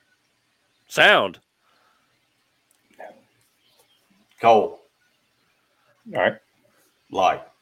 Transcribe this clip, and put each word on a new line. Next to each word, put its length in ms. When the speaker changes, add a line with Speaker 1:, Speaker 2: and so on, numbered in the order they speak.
Speaker 1:
Sound. 500
Speaker 2:
Colt. 400
Speaker 3:
All 60
right. 160
Speaker 2:
Light. 320